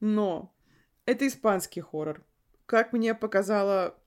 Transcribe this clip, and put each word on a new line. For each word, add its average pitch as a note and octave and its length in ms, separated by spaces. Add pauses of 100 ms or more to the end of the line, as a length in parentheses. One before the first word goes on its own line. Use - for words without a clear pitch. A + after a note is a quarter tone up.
Но G#3 540 (500)
это B3+ 220
испанский G3 540
хоррор. D3+ 440 (420)
Как A#3 260
мне A3+ 220
показала G3 920